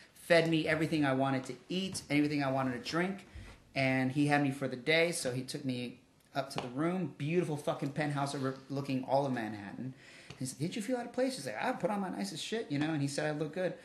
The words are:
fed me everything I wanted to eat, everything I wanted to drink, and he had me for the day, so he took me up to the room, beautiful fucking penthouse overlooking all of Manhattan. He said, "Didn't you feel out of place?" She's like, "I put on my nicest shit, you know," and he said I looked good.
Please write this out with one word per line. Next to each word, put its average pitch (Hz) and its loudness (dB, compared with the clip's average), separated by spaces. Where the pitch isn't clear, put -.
fed 165 6
me 160 4
everything 156 4
I 135 6
wanted 135 2
to - -8
eat, 190 -2
everything 147 4
I 135 2
wanted 131 0
to - -8
drink, 185 0
and 131 2
he 143 2
had 147 6
me 139 2
for 131 -2
the 131 -4
day, 160 4
so 135 -2
he 127 -4
took 135 -8
me 123 -4
up 135 -2
to - -6
the 131 -4
room, 165 -2
beautiful 156 0
fucking 147 -4
penthouse 143 -2
overlooking 135 -4
all 135 4
of 127 0
Manhattan. 110 -6
He 135 -4
said, - -8
"Didn't 170 -2
you 226 -4
feel 254 -2
out 240 -4
of 233 -14
place?" 262 0
She's - -8
like, 110 -6
"I 247 0
put 214 -2
on 202 -2
my 185 -2
nicest 196 -4
shit, 220 -4
you 143 2
know," 156 0
and 147 2
he 139 2
said 151 0
I 147 -2
looked 151 -4
good. 180 0